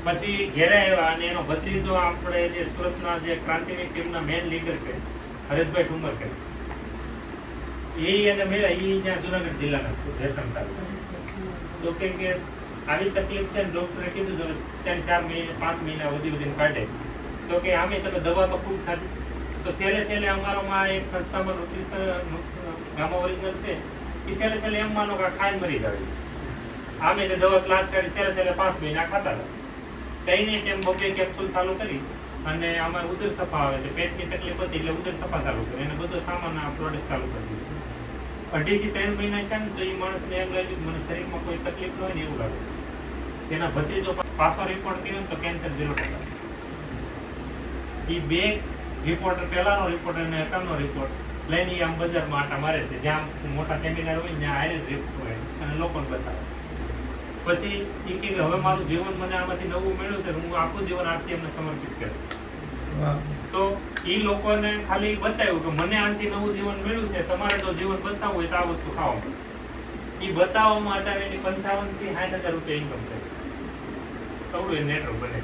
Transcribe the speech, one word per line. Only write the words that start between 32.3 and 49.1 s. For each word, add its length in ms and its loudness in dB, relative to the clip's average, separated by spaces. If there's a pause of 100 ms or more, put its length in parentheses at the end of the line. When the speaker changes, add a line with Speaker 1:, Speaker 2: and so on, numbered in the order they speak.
Speaker 1:
અને 340 0
આમાં 240 0
ઉદર 260 0
સફા 280 -2
આવે 200 4
છે, 180 -4
પેટની 420 -2
તકલીફ 240 -4
હતી 160 -2
એટલે 140 0
ઉદર 200 -2
સફા 260 -4
ચાલુ 260 0
કરી, 180 -4
એને 140 -2
બધો 240 -2
સામાન 380 -4
આ 120 -2
પ્રોડક્ટ 400 -4
ચાલુ 140 -2
કરી 240 -4
દીધો. 300 -6 (760)
અઢીથી 380 2
ત્રણ 240 0
મહિના 260 0
થયા 160 -2
ને, 80 -2
તો 180 -4
એ 120 -2
માણસને 400 -4
એમ 180 -2
લાગ્યું 260 0
કે 100 -2
મને 180 -4
શરીરમાં 380 -4
કોઈ 120 -2
તકલીફ 420 -4
ન 40 -2
હોય 100 -2
ને 80 -2
એવું 180 -4
લાગે. 1160 -6
એના 120 0
ભત્રીજો 460 0
પા-, 100 0 (140)
પાછો 300 4
રિપોર્ટ 360 -2
કર્યો 160 -4
ને, 60 -4
તો 100 -4
કેન્સર 420 -2
ઝીરો 160 0
ટકા. 240 -2 (2000)
એ 60 2
બે 400 4 (460)
રિપોર્ટ, 500 2